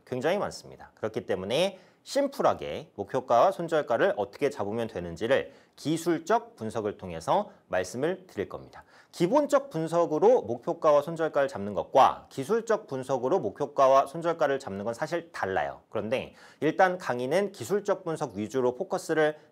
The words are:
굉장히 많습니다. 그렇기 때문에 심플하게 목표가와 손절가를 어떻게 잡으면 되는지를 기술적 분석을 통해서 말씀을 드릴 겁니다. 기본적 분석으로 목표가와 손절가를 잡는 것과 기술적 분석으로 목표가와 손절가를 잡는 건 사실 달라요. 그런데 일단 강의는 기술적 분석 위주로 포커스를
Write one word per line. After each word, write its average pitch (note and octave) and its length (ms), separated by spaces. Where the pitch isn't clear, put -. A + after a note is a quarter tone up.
굉장히 C3 320
많습니다. - 560
그렇기 A2 320
때문에 A2+ 540
심플하게 B2+ 880
목표가와 B2 580
손절가를 E3 640
어떻게 B2+ 360
잡으면 A2 360
되는지를 F2+ 640
기술적 E3 800
분석을 G#2+ 420
통해서 G2 520
말씀을 C3 600
드릴 F#2 200
겁니다. - 360
기본적 A3 580
분석으로 D#3+ 720
목표가와 D3 580
손절가를 D#3 460
잡는 G2+ 260
것과 G2+ 560
기술적 G#3+ 580
분석으로 C3 520
목표가와 C3+ 680
손절가를 D#3+ 540
잡는 G2+ 260
건 A#2 80
사실 E3 380
달라요. D#2+ 580
그런데 G#2+ 460
일단 F3+ 380
강의는 D3 540
기술적 F#3+ 520
분석 D3+ 320
위주로 B2 400
포커스를 D#3+ 600